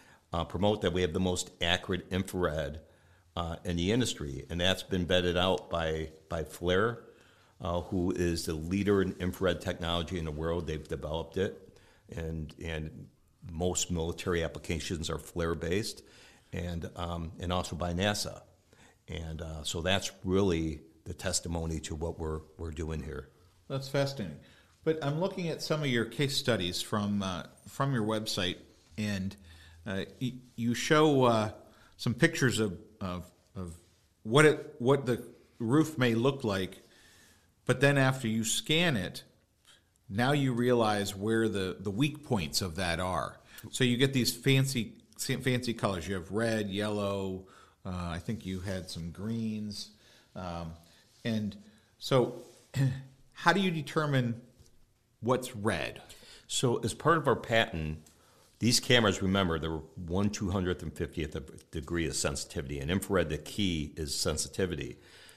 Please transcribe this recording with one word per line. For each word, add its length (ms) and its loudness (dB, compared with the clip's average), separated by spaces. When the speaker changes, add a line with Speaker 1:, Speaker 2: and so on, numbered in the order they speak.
Speaker 1:
uh, 100 0
promote 380 0
that 100 2
we 100 2
have 120 2
the 80 0
most 300 0
accurate 500 0
infrared, 720 -2
uh, 260 -4
in 140 -2
the 160 2
industry. 560 -2
And 100 -4
that's 240 2
been 220 0
vetted 320 4
out 320 2
by, 400 -2
by 160 -4
Flare, 560 0
uh, 200 -2
who 300 0
is 340 0
the 80 -2
leader 480 2
in 200 0
infrared 400 0
technology 580 -2
in 60 -4
the 60 -4
world. 360 -2
They've 200 -6
developed 500 -6
it, 420 -4
and, 480 -6
and 460 -8
most 400 0
military 540 0
applications 640 -4
are 80 -4
flare-based, 840 -4
and, 460 -6
um, 420 -6
and 140 -2
also 220 -2
by 180 -2
nasa. 480 -2
And, 340 -8
uh, 220 -8
so 180 -4
that's 300 0
really 580 2
the 100 -10
testimony 680 -2
to 140 -8
what 240 -6
we're, 220 -4
we're 140 -8
doing 320 -6
here. 260 -10
Speaker 2:
That's 220 -6
fascinating. 480 -2
But 200 0
I'm 160 -2
looking 300 -2
at 120 -6
some 200 -2
of 60 0
your 180 4
case 320 0
studies 440 0
from, 400 0
uh, 220 -4
from 260 0
your 100 2
website, 540 0
and, 380 -2
uh, 200 -4
y-, 140 -2
you 180 0
show, 500 6
uh, 280 4
some 160 -2
pictures 460 2
of, 180 0
of, 280 -6
of 200 -10
what 220 6
it, 340 4
what 260 2
the 200 0
roof 380 2
may 180 4
look 280 2
like, 380 -2
but 160 2
then 160 6
after 300 4
you 160 2
scan 520 2
it, 280 -4
now 220 2
you 220 2
realize 640 4
where 340 2
the, 300 -2
the 120 -4
weak 320 0
points 380 0
of 140 -4
that 240 0
are. 380 -2
So 140 2
you 140 4
get 160 4
these 220 2
fancy, 580 2
fancy 560 0
colors. 340 -2
You 80 -2
have 160 -6
red, 380 0
yellow. 800 -2
Uh, 60 -8
I 280 -4
think 260 -6
you 140 -4
had 300 -6
some 220 -8
greens. 800 -6
Um, 380 -8
and 320 -2
so 440 2
<clears throat> 600 -2
how 200 4
do 60 4
you 120 2
determine 680 0
what's 340 0
red? 460 -2
Speaker 1:
So 300 2
as 160 0
part 240 4
of 100 2
our 80 6
patent, 640 2
these 200 4
cameras, 420 6
remember, 380 2
they're 220 -4
one 220 2
two 220 -4
hundredth 320 0
and 100 -8
fiftieth 420 -6
of 360 -12
degree 360 -2
of 80 -4
sensitivity. 640 -4
And 100 -4
infrared, 400 2
the 80 -2
key 600 -2
is 180 -4
sensitivity. 800 -2